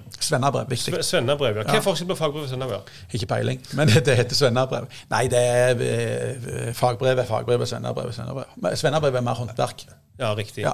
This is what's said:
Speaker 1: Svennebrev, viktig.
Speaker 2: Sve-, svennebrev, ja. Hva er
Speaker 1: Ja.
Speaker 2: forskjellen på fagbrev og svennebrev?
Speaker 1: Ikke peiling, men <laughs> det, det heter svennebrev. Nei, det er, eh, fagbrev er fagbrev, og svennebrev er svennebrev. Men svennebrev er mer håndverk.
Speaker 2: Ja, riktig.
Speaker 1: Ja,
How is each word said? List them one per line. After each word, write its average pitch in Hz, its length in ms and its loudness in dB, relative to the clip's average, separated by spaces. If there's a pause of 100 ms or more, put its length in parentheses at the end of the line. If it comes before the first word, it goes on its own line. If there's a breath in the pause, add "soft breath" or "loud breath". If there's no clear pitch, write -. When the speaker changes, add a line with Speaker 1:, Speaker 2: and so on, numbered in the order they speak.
(140)
Speaker 1:
Svennebrev, 127 560 0
viktig. 127 260 -2
Speaker 2:
Sve-, 160 80 -2
svennebrev, 135 560 0
ja. 110 60 -2
Hva 143 100 2
er 214 60 4
Speaker 1:
Ja. - 20 -6
Speaker 2:
forskjellen 175 300 -2
på - 60 -6
fagbrev 151 280 -2
og 131 40 -6
svennebrev? 127 360 -6 (220 loud breath)
Speaker 1:
Ikke - 180 -4
peiling, 117 320 -2 (120)
men 147 160 4
<laughs> - 40 6
det, 160 140 6
det 139 100 6
heter 117 220 2
svennebrev. 127 500 2 (200 loud breath)
Nei, 113 200 2
det 123 160 4
er, 123 400 4
eh, 117 880 -4
fagbrev 127 460 2
er 117 80 0
fagbrev, 120 400 0
og - 0 -
svennebrev 120 460 -6
er 120 80 -12
svennebrev. 131 340 -10
Men 180 240 -2
svennebrev 143 400 2
er 120 80 -2
mer 120 140 -2
håndverk. - 460 -4 (280)
Speaker 2:
Ja, 117 180 -2
riktig. 107 300 -6
Speaker 1:
Ja, 71 100 0